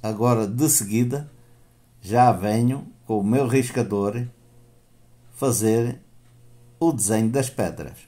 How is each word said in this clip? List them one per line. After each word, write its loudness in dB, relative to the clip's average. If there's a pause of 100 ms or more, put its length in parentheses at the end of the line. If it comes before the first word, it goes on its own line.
Agora, 0
de 0
seguida, 0 (720)
já 4
venho 0 (200)
com 0
o -2
meu 2
riscador -2 (1040)
fazer 0 (800)
o 4
desenho 0
das -2
pedras. -6 (100)